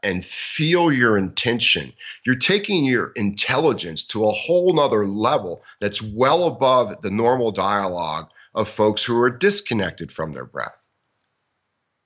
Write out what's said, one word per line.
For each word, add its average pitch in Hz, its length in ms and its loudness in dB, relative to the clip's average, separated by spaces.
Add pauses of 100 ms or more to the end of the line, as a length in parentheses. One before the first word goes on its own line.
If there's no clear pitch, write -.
and 92 240 -4
feel 165 640 0
your 120 240 4
intention, 98 800 0 (320)
you're 127 100 2
taking 190 500 0
your 120 300 0
intelligence 104 920 0
to 107 180 -2
a 107 60 4
whole 180 420 2
nother 120 320 2
level 104 580 -2 (160)
that's 101 220 -4
well 131 460 0
above 123 560 0
the 98 80 -4
normal 117 400 2
dialogue 90 800 -2 (260)
of 107 120 -2
folks 107 380 0
who 120 160 0
are 123 80 4
disconnected 117 840 -2
from 80 220 -8
their 64 120 -12
breath. 65 420 -12 (1200)